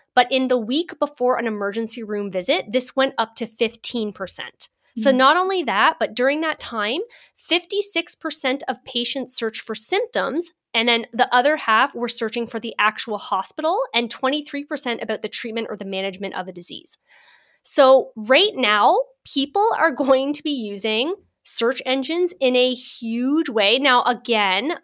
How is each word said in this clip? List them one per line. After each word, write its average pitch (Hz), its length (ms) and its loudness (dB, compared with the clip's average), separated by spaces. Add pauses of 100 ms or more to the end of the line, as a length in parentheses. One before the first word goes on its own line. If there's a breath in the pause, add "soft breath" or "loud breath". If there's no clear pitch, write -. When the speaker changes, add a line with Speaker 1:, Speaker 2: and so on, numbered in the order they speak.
(140 soft breath)
Speaker 1:
but 247 160 4
in 262 180 2
the 254 100 2
week 254 400 -2
before 254 380 0
an 240 100 -4
emergency 214 560 -4
room 208 280 -6
visit, 190 380 0
this 247 280 -2
went 269 220 2
up 220 160 -4
to 220 120 -4
fifteen 220 640 -4
percent. - 560 -10 (280)
So 262 160 4
Speaker 2:
Mm. 254 40 4
Speaker 1:
not 269 200 6
only 370 280 2
that, 233 360 2
but 220 140 0
during 277 260 0
that 320 180 -2
time, 226 420 -4 (340 soft breath)
fifty-six 349 800 -2
percent 285 540 -4
of 247 160 -8
patients 247 520 -4
searched 220 260 -6
for 220 120 -10
symptoms, 330 800 -2 (200)
and 233 160 2
then 233 240 0
the 233 220 2
other 277 220 4
half 247 380 2
were 233 140 -4
searching 233 380 -4
for 220 140 -8
the 226 180 -10
actual 214 400 -2
hospital, 262 600 -2 (120)
and 233 180 -2
twenty-three 285 540 -4
percent 262 380 -6
about 214 200 -6
the 214 60 -6
treatment 226 420 -6
or 214 60 -6
the 202 80 -12
management 196 500 -8
of 180 120 -8
a 185 60 -12
disease. - 460 -16 (640 soft breath)
So 269 520 6
right 277 400 4
now, 240 420 4 (280)
people 339 520 0
are 320 140 4
going 269 440 2
to - 80 -8
be 302 100 -2
using 220 600 -2 (280)
search 240 440 -2
engines 294 520 0
in 254 160 2
a 254 200 2
huge 254 720 -2
way. 214 300 4
Now, 262 260 4
again, 208 800 0